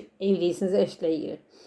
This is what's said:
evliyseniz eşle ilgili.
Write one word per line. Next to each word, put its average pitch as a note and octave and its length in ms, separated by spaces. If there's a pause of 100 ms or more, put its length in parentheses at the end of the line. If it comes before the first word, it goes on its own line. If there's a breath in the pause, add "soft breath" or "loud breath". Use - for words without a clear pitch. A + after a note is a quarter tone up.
(200)
evliyseniz F#3 540
eşle F3 400
ilgili. D#3 260 (260 soft breath)